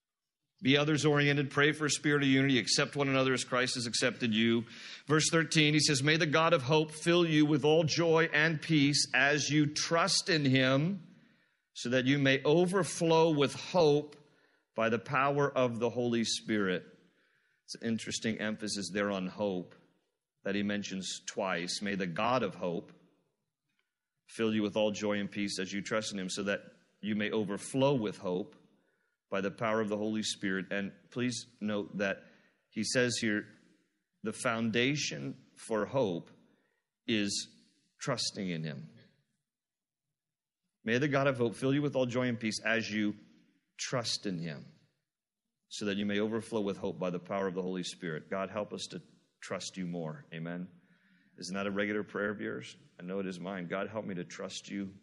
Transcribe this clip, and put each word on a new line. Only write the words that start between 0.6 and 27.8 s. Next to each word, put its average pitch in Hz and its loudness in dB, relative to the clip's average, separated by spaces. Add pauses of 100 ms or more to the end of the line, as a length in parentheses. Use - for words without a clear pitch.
Be 135 6
others-oriented, 143 4
pray 147 4
for 151 -2
a 139 0
spirit 147 2
of 139 4
unity, 135 6
accept 139 0
one 143 0
another 131 2
as 120 -2
Christ 123 0
has 120 -4
accepted 120 0
you. 117 4 (440)
Verse 151 4
thirteen, 156 4
he 156 4
says, 139 2
"May 151 4
the 165 0
God 160 4
of 156 4
hope 156 2
fill 170 2
you 151 4
with 151 2
all 156 6
joy 160 4
and 151 2
peace 143 4
as 131 4
you 147 4
trust 170 0
in 156 2
him, 135 2 (720)
so - -8
that 127 2
you 135 4
may 135 4
overflow 165 4
with 143 2
hope 147 2 (600)
by 113 2
the 113 0
power 139 2
of 123 0
the 117 0
Holy 117 0
Spirit." 101 0 (800)
It's - -14
an 117 -4
interesting 113 -4
emphasis 101 -6
there 104 0
on 95 -2
hope 95 -4 (680)
that 98 -2
he 101 0
mentions 101 -6
twice. 90 -4
"May 101 -4
the 95 -2
God 113 0
of 87 -6
hope 90 -6 (1400)
fill 110 0
you 107 2
with 101 -2
all 107 2
joy 104 -2
and 101 -4
peace 101 -4
as 95 -6
you 98 -4
trust 107 -4
in 101 -6
him, 92 -6
so 104 -6
that 98 -4 (380)
you 104 -4
may 104 -2
overflow 110 0